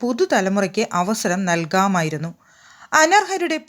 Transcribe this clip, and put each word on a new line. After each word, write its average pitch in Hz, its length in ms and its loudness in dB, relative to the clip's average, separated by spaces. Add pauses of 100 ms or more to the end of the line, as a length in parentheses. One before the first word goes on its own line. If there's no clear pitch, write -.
പുതുതലമുറയ്ക്ക് 214 920 0
അവസരം 185 520 -2
നൽകാമായിരുന്നു. 170 880 -2 (580)
അനർഹരുടെ 349 760 2